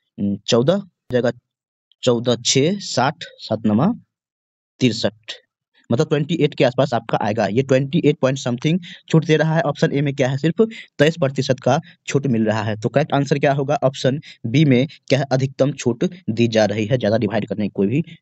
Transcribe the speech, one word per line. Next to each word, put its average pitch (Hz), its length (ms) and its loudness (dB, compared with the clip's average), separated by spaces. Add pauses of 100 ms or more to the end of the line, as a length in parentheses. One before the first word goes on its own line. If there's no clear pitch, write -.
(180)
उम, 101 180 -4
चौदह 123 380 0
हो 202 160 -4 (220)
जाएगा, 120 200 0 (720)
चौदह, 120 340 0
छः, 160 440 0
साठ, 135 420 -2 (160)
सात 110 260 -6
नमा 123 280 2 (840)
तिरसठ, - 540 -2 (560)
मतलब 156 200 0
ट्वेंटी 160 260 -2
एट 147 200 0
के 151 80 2
आसपास 135 300 0
आपका 113 280 -2
आएगा। 104 260 -2
ये 110 160 0
ट्वेंटी 135 420 0
एट 151 120 2
point 135 220 0
something 139 380 -2 (320)
छूट 156 160 4
दे 156 120 2
रहा 160 180 0
है। 165 80 2
ऑप्शन 147 280 -2
ए 139 100 0
में 139 140 -2
क्या 127 140 0
है, 131 80 -2
सिर्फ 170 240 0 (380)
तेईस 151 180 4
प्रतिशत 135 420 0
का 139 200 2 (280)
छूट 139 200 -2
मिल 113 180 2
रहा 107 180 0
है। 107 140 -2
तो - 120 -4
करेक्ट 143 240 0
आंसर 139 260 0
क्या 139 140 2
होगा? 143 300 -2
ऑप्शन 135 360 0 (280)
बी 123 180 4
में 131 220 4 (200)
क्या 131 120 2
है, 147 120 -2
अधिकतम 135 420 0
छूट 120 300 -2 (280)
दी 113 180 2
जा 107 160 4
रही 104 200 -2
है, 131 120 0
ज्यादा 110 200 0
डिवाइड 107 300 -2
करने 101 180 -4
की - 100 -6
कोई 98 120 0
भी 143 160 -2 (180)